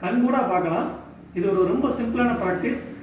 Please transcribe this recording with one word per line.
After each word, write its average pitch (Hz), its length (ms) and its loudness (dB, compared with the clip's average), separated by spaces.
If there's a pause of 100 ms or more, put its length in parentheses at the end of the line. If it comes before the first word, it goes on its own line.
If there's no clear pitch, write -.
கண்கூடா 240 460 2
பார்க்கலாம். 175 420 0 (440)
இது 190 160 0
ஒரு 185 160 4
ரொம்ப 277 220 2
சிம்பிளான 240 480 0
பிராக்டிஸ். 185 440 -2 (220)